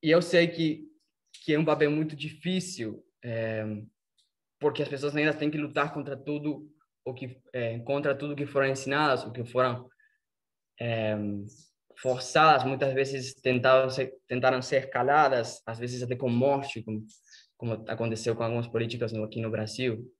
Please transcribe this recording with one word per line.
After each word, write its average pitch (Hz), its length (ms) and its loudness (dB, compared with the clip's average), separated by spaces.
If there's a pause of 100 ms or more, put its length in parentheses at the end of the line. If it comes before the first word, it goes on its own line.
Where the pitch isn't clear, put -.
E 151 60 2
eu 170 120 8
sei 170 260 4
que, 160 400 -2 (560)
que 156 100 0
é 147 60 4
um 160 60 4
papel 147 260 4
muito 156 240 0
difícil, 156 880 -6 (180)
é, 113 420 -4 (920)
porque 147 240 0
as 139 60 -4
pessoas 143 240 -4
negras 151 220 2
têm 151 140 -2
que 151 80 -6
lutar 147 360 -2
contra 143 220 -6
tudo 147 580 -6 (320)
o 131 80 -6
que, 123 280 -12 (120)
é, 117 260 -4
contra 139 340 0
tudo 147 220 -4
que 143 100 -4
foram 139 220 2
ensinadas, 139 560 2
o 107 80 -10
que 120 120 -8
foram, 123 460 0 (920)
é, 113 360 -2 (840)
forçadas, 135 680 4
muitas 135 300 0
vezes 131 400 -2
tentaram 131 560 4
ser, 131 280 -4 (100)
tentaram 127 340 2
ser 131 280 0
caladas, 131 760 4
às 113 140 -8
vezes 123 240 -6
até 123 120 -4
com 127 140 -2
morte, 131 540 2
como, 107 220 -6 (520)
como 117 160 -4 (160)
aconteceu 113 460 -2
com 117 80 -4
algumas 117 240 -2
políticas 117 440 -4
no, 110 120 -4
aqui 110 180 -6
no 113 100 -4
Brasil 110 540 -4 (140)